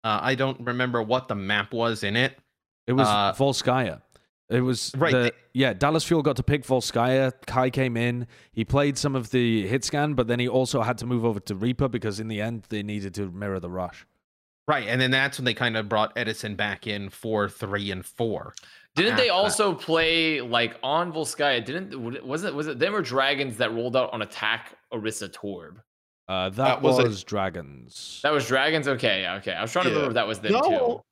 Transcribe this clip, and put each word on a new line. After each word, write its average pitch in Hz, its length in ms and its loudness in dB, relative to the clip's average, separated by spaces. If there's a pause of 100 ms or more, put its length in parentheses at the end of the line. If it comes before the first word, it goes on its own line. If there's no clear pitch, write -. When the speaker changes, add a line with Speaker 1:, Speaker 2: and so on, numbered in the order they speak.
Speaker 1:
Uh, 107 180 0
I 131 140 2
don't 131 240 -2
remember 123 420 0
what 123 280 -2
the 110 60 -2
map 101 380 -2
was 113 300 0
in 104 140 0
it. 127 200 0 (500)
Speaker 2:
It 123 60 0
was 120 140 6
Speaker 1:
Uh, 104 300 2
Speaker 2:
Volskaya. 127 640 0 (480)
It 156 100 2
was 127 380 -2
Speaker 1:
Right, 151 160 4
Speaker 2:
the, 127 60 4
Speaker 1:
they 120 120 4 (220)
Speaker 2:
yeah, 127 200 4
Dallas 147 300 2
Fuel 165 180 4
got 143 140 2
to 123 80 -2
pick 143 220 2
Volskaya. 127 640 2 (160)
Kai 127 220 2
came 131 260 0
in. 120 320 0 (240)
He 110 140 -2
played 143 320 2
some 139 180 0
of 120 160 -2
the 117 340 4
hit 120 200 -2
scan, 147 280 0
but 123 140 2
then 120 140 0
he 123 60 0
also 127 340 2
had 113 160 0
to 113 80 -8
move 123 180 0
over 110 160 2
to 98 160 -6
Reaper 120 320 0
because 107 320 -4
in 110 80 -6
the 110 140 -4
end 113 260 -4
they 104 160 -4
needed 101 320 -6
to 101 160 -4
mirror 95 300 -4
the 87 80 -8
Rush. 90 360 -8 (600)
Speaker 1:
Right, 143 200 0
and 120 120 2
then 127 120 4
that's 135 260 2
when 131 80 -6
they 120 80 2
kind 113 240 0
of 107 100 -2
brought 107 300 2
Edison 110 380 -4
back 104 300 -4
in 101 240 -6
for 107 380 -2
three 101 420 -4
and 92 160 -6
four. - 480 -4 (420)
Speaker 3:
Didn't 214 220 2
they 247 120 4
Speaker 1:
Ah, 180 60 2
Speaker 3:
also 208 380 2
play, 160 680 2
like, 120 420 0
on 165 280 0
Volskaya? 143 540 0
Didn't, 135 580 -8
was 147 200 -4
it, 180 100 -4
was 151 140 -4
it 143 100 -6
them 180 180 0
or 208 60 0
Dragons 135 560 0
that 113 160 0
rolled 117 240 -2
out 127 160 2
on 113 80 -6
attack 107 540 -4 (180)
Orisa 107 360 -4
Torb? 90 480 -12 (500)
Speaker 2:
Uh, 92 220 -2
that 95 60 -8
Speaker 1:
That 131 260 2
was 135 180 6
a 131 40 6
Speaker 2:
was 104 200 0
Dragons. 82 1000 -8
Speaker 3:
That 147 80 2
was 139 160 0
Dragons? 139 400 2
Okay, 120 360 2
yeah, 90 140 -4
okay. 98 160 -6
I 82 100 -4
was 117 80 -4
trying 180 140 0
to - 40 4
Speaker 2:
Yeah. - 60 0
Speaker 3:
remember 143 160 0
if 113 40 -4
that 113 120 2
was 107 120 -4
them 107 140 -2
Speaker 1:
No. 247 160 4
Speaker 3:
too. 254 320 0 (100)